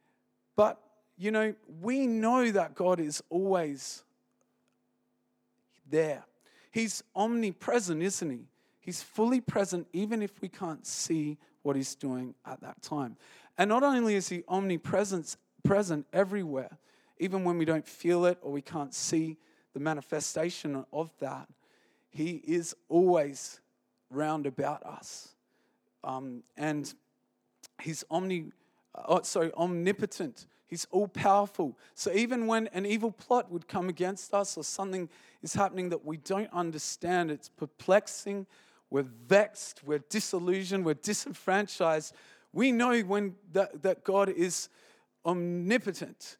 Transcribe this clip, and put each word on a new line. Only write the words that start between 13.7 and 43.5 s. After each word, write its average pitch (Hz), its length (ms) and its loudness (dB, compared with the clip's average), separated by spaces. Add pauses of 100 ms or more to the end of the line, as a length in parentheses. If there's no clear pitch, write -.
only 240 320 4
is 190 140 0
he 175 180 -4
omnipresent, 190 880 0 (260)
present 180 480 2
everywhere, 175 680 0 (400)
even 190 260 0
when 175 140 2
we 160 80 2
don't 160 220 0
feel 175 380 2
it 180 160 4
or 143 100 -8
we 143 100 -4
can't 143 320 -8
see 160 440 -2 (360)
the 139 60 -8
manifestation 151 1120 -4
of 160 280 -4
that, 135 280 -8 (600)
he 156 360 -4
is 165 300 -2 (140)
always 160 720 4 (500)
round 151 360 -2
about 139 380 -4
us. - 520 -16 (680)
Um, 131 400 -8 (140)
and 147 340 -2 (880)
he's 156 280 -8
omni-, 180 420 -4 (440)
uh, - 120 -12
oh, 165 160 4
sorry, 165 320 0
omnipotent. 180 920 -2 (200)
He's - 240 -8
all-powerful. 202 840 2 (180)
So - 180 -2
even 233 340 2
when 226 200 0
an 190 180 -4
evil 214 260 0
plot 233 400 0
would 165 160 -8
come 185 220 -2
against 185 440 -4
us 202 240 0
or 151 60 -8
something 190 460 -6 (320)
is 165 120 -8
happening 185 360 0
that 165 160 -4
we 156 120 -6
don't 196 360 -4
understand, 170 760 -2
it's 147 200 -6
perplexing, 202 1000 0 (420)
we're 135 180 0 (200)
vexed, 202 580 4
we're 143 240 -2
disillusioned, 190 760 0
we're 156 100 4
disenfranchised, 190 1160 0 (400)
we 254 180 4
know 240 300 4
when 196 340 0 (180)